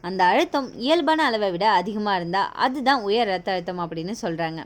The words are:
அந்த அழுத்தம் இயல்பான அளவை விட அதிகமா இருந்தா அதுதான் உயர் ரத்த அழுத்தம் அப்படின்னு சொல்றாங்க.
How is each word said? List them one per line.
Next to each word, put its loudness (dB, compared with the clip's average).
அந்த 0
அழுத்தம் 0
இயல்பான 2
அளவை 0
விட 0
அதிகமா -2
இருந்தா 0
அதுதான் 0
உயர் 2
ரத்த -2
அழுத்தம் -6
அப்படின்னு -6
சொல்றாங்க. -4